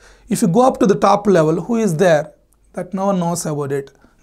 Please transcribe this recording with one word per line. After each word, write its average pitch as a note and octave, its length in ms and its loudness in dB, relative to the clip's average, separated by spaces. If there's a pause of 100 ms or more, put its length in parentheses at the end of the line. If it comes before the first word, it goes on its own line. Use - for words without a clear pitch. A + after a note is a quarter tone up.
(280)
If A3+ 160 -2
you A3 40 2
go F3+ 140 2
up C4 180 2
to C4 60 2
the G3+ 100 4
top G3+ 300 0
level, E3+ 360 2
who A#3 160 -4
is G3 200 -2
there? D#3+ 360 2 (400)
That F#3 200 -12
no F#3+ 140 -4
one G3+ 120 -2
knows E3+ 280 -4
about D3 240 -6
it. C#3 200 -6 (320)